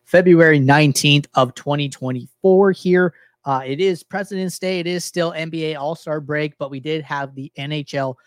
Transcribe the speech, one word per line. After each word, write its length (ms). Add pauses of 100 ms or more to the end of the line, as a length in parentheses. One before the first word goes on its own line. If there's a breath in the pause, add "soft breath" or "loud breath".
February 520
nineteenth 760
of 200
twenty 340
twenty-four 840
here. 420 (300 soft breath)
Uh, 200
it 160
is 220
President's 560
Day. 220
It 80
is 160
still 300
N 160
B 160
A 100
All-Star 440
break, 380
but 100
we 120
did 240
have 320
the 200
N 140
H 240
L 320